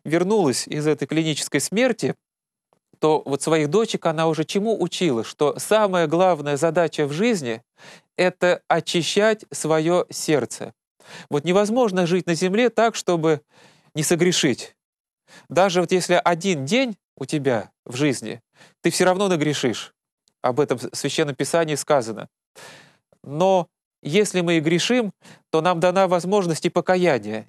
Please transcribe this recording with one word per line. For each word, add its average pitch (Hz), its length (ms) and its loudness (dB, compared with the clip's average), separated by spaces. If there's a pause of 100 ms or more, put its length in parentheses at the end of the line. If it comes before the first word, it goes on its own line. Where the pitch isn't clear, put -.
вернулась 170 640 0
из 151 200 -4
этой 143 200 -2
клинической 156 540 -2
смерти, - 540 -2 (800)
то 156 260 2
вот 135 200 -4
своих 156 260 2
дочек 208 380 0
она 160 200 0
уже 156 180 -2
чему 208 360 -2
учила? 147 420 0
Что - 360 -2
самая 185 480 2
главная 151 500 2
задача 160 480 0
в 139 60 -4
жизни — 151 500 -2 (560)
это 180 500 0
очищать 190 840 0
свое 160 580 0
сердце. 120 640 -4 (560)
Вот 143 140 -2
невозможно 196 640 2
жить 175 180 0
на 175 80 -2
земле 190 380 0
так, 220 240 0
чтобы 160 460 0 (520)
не 156 80 -2
согрешить. 165 760 0 (760)
Даже 175 320 2
вот 170 100 -4
если 175 340 2
один 170 400 0
день 226 320 0 (180)
у 135 100 -10
тебя 131 440 -2 (160)
в 120 100 -10
жизни, 120 460 -2 (400)
ты 175 80 0
все 180 160 2
равно 185 220 2
нагрешишь. 147 680 -2 (480)
Об 127 180 0
этом 139 200 0
в - 140 -10
Священном 147 420 -4
Писании 156 400 -2
сказано. 113 520 -4 (960)
Но 175 440 0 (340)
если 185 400 0
мы 170 160 2
и - 40 2
грешим, 180 500 0 (380)
то 160 120 2
нам 175 180 0
дана 180 280 4
возможность 180 580 0
и 170 40 0
покаяния, 139 800 0